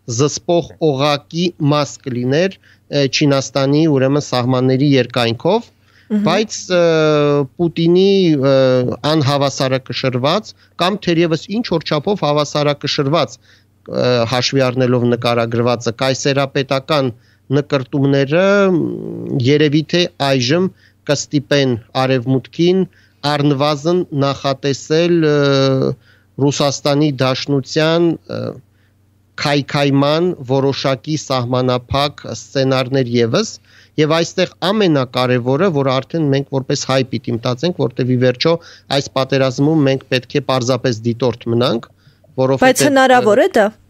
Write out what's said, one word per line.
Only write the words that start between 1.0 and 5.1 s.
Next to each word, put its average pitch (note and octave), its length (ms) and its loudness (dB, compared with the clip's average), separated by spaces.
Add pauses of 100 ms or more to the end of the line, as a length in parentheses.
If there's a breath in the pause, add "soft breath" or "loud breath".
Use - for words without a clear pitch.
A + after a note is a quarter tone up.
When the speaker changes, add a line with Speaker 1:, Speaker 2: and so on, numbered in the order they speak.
Speaker 1:
մաս D3 380 0
կլիներ, C3+ 600 -2
ը, - 500 -4
Չինաստանի, C#3 800 0
ուրեմն, C#3 380 2
սահմանների B2+ 680 0
երկայնքով, B2+ 840 0 (380 soft breath)